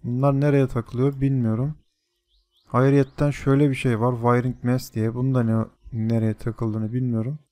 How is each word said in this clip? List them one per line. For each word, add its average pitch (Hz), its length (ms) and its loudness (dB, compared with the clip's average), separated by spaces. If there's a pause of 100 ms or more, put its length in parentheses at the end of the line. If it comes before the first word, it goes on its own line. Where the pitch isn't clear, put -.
Bunlar 135 380 0
nereye 139 280 4
takılıyor 131 520 -4
bilmiyorum. 131 580 0 (920)
Ayrıyetten 139 580 2
şöyle 139 400 2
bir 131 40 -2
şey 120 260 -2
var. 123 140 0
Wiring 120 500 0
mesh 127 300 -2
diye. 113 200 -2
Bunun 131 200 -2
da 123 80 2
ne, 113 220 0 (280)
nereye 110 420 0
takıldığını 110 580 -6
bilmiyorum. 123 460 -4 (140)